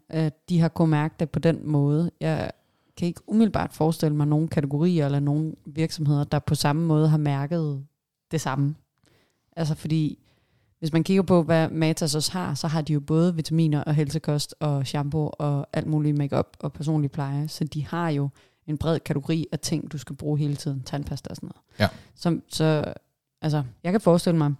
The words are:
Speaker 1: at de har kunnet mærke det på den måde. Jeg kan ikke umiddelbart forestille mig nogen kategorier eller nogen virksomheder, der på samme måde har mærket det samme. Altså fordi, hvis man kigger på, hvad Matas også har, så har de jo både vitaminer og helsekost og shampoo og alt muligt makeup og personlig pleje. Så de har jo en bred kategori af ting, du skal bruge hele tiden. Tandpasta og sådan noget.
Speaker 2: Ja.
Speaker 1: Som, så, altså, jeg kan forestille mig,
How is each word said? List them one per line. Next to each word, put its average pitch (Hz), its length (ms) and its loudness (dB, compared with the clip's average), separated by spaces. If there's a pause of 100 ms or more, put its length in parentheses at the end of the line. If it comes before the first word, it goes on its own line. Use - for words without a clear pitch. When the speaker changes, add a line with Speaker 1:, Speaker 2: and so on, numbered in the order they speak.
Speaker 1:
at 160 400 -4
de 180 100 2
har 165 80 4
kunnet 160 220 2
mærke 156 300 0
det 165 100 -2
på 160 100 -4
den 160 280 0
måde. 151 440 2 (100)
Jeg 156 300 -2 (460)
kan 175 100 -2
ikke - 200 -8
umiddelbart 214 460 0
forestille 156 420 0
mig 147 120 2
nogen 151 200 2
kategorier 151 580 0
eller 139 140 0
nogen 147 360 0 (100)
virksomheder, 147 580 0
der 147 160 0
på - 160 0
samme 151 300 2
måde 156 240 4
har 156 80 4
mærket 143 680 -2 (460)
det 160 100 -2
samme. 139 340 -2 (800)
Altså 156 200 -2
fordi, 156 440 -2 (600)
hvis 156 140 -4
man 165 100 4
kigger 190 200 4
på, 175 200 6
hvad 160 260 2
Matas 160 460 0
også 151 160 0
har, 180 220 -4
så 156 140 -4
har 156 140 0
de 151 120 -2
jo 147 60 2
både 165 360 2
vitaminer 160 480 2
og 156 120 0
helsekost 147 640 0
og 139 280 0
shampoo 147 420 -2 (100)
og 147 340 0
alt 156 140 -2
muligt 151 300 2
makeup 139 420 -2
og - 140 -6
personlig 151 380 0
pleje. 143 360 -4
Så - 160 -6
de 147 220 -6
har 170 240 -4
jo 143 200 0 (380)
en 151 100 -4
bred 160 220 0
kategori 156 520 -2
af 151 80 -4
ting, - 320 -4
du 156 60 -10
skal 139 180 -10
bruge 147 240 -2
hele 143 160 0
tiden. 139 260 -4
Tandpasta 143 480 -8
og - 60 -10
sådan - 120 -12
noget. - 140 -16 (180)
Speaker 2:
Ja. - 80 4 (280)
Speaker 1:
Som, - 340 -2
så, 156 440 0 (480)
altså, 151 220 0 (200)
jeg 170 100 -2
kan 220 80 2
forestille 170 360 4
mig, 147 220 2